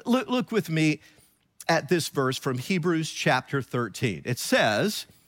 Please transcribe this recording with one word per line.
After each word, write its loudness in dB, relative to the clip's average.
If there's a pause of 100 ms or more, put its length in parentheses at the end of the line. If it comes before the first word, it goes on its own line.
look, 2
look -2
with 0
me 2 (680)
at 2
this 2
verse 0
from -4
Hebrews -2
chapter 0
thirteen. -4
It -4
says, 2 (220)